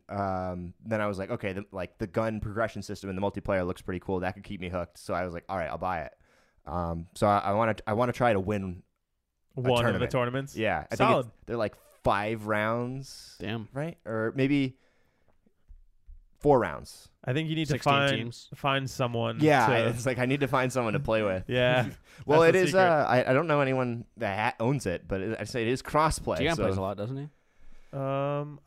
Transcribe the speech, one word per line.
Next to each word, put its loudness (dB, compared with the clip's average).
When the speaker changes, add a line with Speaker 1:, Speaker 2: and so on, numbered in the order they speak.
Speaker 1:
um, -4
then -2
I 0
was -4
like, -6
"Okay, -4
the, -8
like, -8
the -6
gun -2
progression -4
system -10
in -6
the -4
multiplayer -2
looks -6
pretty -6
cool. -4
That -4
could -18
keep -10
me -6
hooked." -6
So -8
I -2
was -6
like, -10
"All -2
right, -2
I'll -6
buy -4
it." -12
Um, -4
so 2
I, 6
I -2
wanna, 2
I -2
wanna 0
try 2
to 4
win -4
a -8
Speaker 2:
One 2
of 6
the 4
Speaker 1:
tournament. 0
Speaker 2:
tournaments? -2
Speaker 1:
Yeah, 0
I -4
Speaker 2:
Solid. 4
Speaker 1:
think -4
it's, -20
they're, -4
like, -2
five 0
rounds. -2
Speaker 3:
Damn. -6
Speaker 1:
Right? -8
Or -2
maybe 2
four 6
rounds. -6
Speaker 2:
I -2
think -2
you -2
need 0
to -2
Speaker 3:
16 2
Speaker 2:
find, 4
Speaker 3:
teams. -10
Speaker 2:
find -2
someone -2
Speaker 1:
Yeah, 6
Speaker 2:
to 4
Speaker 1:
it's -4
like, 0
I 2
need 2
to 0
find 2
someone 0
to 0
play 0
with. 0
Speaker 2:
<laughs> -14
Yeah. 2
Speaker 1:
Well, 6
Speaker 2:
That's 8
Speaker 1:
it 6
Speaker 2:
the 6
Speaker 1:
is, 2
Speaker 2:
secret. 4
Speaker 1:
uh, 6
I, 4
I 4
don't 2
know 4
anyone 0
that -2
ha-, -2
owns 0
it, -4
but -2
it, -2
I -4
say -4
it 0
is 0
crossplay, 0
Speaker 3:
Gian 0
Speaker 1:
so -2
Speaker 3:
plays 0
a -2
lot, -4
doesn't -6
he? -10
Speaker 2:
Um, -4